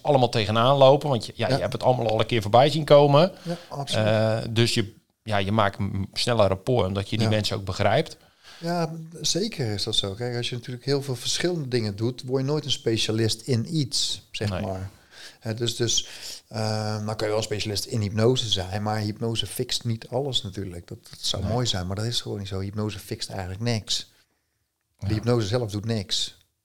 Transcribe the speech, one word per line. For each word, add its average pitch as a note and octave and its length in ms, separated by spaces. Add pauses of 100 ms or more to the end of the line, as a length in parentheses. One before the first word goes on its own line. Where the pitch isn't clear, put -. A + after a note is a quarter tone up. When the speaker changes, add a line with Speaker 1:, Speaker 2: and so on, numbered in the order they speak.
Speaker 1:
allemaal C3 280
tegenaan A#2 480
lopen. C#3 320
Want B2 160
je, - 100
ja, A2 120
Speaker 2:
Ja. C3 80
Speaker 1:
je C3 60
hebt F#2+ 120
het A#2 100
allemaal B2 260
al A2 100
een A2 60
keer A2+ 160
voorbij A#2 280
zien D3+ 160
komen. D3 460 (120)
Speaker 2:
Ja, E3+ 140 (120)
absoluut. G#2+ 380
Speaker 1:
Eh, A2 300 (120)
dus A#2 240
je, G2+ 200 (300)
ja, G#2+ 140
je G2 140
maakt G#2 280
m-, G2 240 (100)
sneller A2+ 340
rapport, F#2+ 400
omdat G2 220
je - 80
die A2 80
Speaker 2:
Ja. A2 80
Speaker 1:
mensen G#2+ 220
ook G2+ 100
begrijpt. G#2 520 (420)
Speaker 2:
Ja, E3 320 (300)
zeker D#3+ 520
is G2 100
dat G#2+ 120
zo. G2 180
Kijk, A#2+ 240
als A#2+ 120
je B2 60
natuurlijk A#2+ 300
heel C#3 160
veel C3+ 140
verschillende D#3+ 520
dingen A2+ 280
doet, A#2+ 300
word C3 160
je C3 60
nooit D3 180
een C3 60
specialist A2+ 720
in C3 360
iets, - 540
zeg G#2+ 180
Speaker 1:
Nee. F2+ 120
Speaker 2:
maar. F#2+ 280 (500)
Hè, A2+ 140
dus, A#2 220
dus, A2+ 320 (400)
eh, A2 480 (100)
dan - 0
kan G#2+ 120
je A2 100
wel G#2+ 100
een A2 60
specialist G#2 420
in A2+ 160
hypnose A2+ 480
zijn, G2 340
maar G#2+ 160
hypnose G#2+ 480
fixt - 360
niet A2+ 240
alles B2+ 340
natuurlijk. F#2+ 460
Dat, A2+ 100 (120)
dat - 100
zou - 240
Speaker 1:
Nee. F#2 80
Speaker 2:
mooi A#2+ 160
zijn, F2+ 200
maar G2 80
dat A2 100
is A#2 160
gewoon A2+ 180
niet F#2+ 80
zo. F#2+ 120
Hypnose G2+ 400
fixt - 300
eigenlijk F#2+ 320
niks. A#2 500 (880)
De G2 100
Speaker 1:
Ja. G2+ 40
Speaker 2:
hypnose A2 340
zelf A2+ 240
doet G#2 140
niks. - 520 (280)